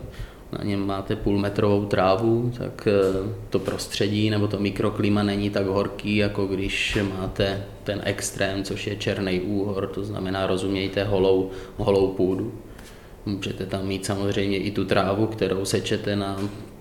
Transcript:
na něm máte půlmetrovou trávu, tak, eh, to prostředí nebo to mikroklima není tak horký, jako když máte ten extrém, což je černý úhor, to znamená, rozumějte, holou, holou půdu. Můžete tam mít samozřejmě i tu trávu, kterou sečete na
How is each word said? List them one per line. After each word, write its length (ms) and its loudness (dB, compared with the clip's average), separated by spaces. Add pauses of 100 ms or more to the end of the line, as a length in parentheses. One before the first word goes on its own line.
(580)
na 60 -6
něm 220 -2
máte 300 -2
půlmetrovou 680 2
trávu, 760 4
tak, 320 -4
eh, 380 4 (220)
to 80 2
prostředí 720 0
nebo 180 2
to 100 -2
mikroklima 640 2
není 280 2
tak 160 2
horký, 500 0
jako 300 2
když 520 -2 (200)
máte 440 0 (220)
ten 200 -2
extrém, 600 -2
což 220 -6
je 100 -4
černý 440 0
úhor, 460 -2
to 180 -6
znamená, 420 -2
rozumějte, 580 0
holou, 460 4 (260)
holou 360 4
půdu. 400 0 (720)
Můžete 400 -4
tam 200 -4
mít 200 -4
samozřejmě 520 0
i 120 -2
tu 140 0
trávu, 420 2
kterou 380 0
sečete 520 0
na 220 -2 (420)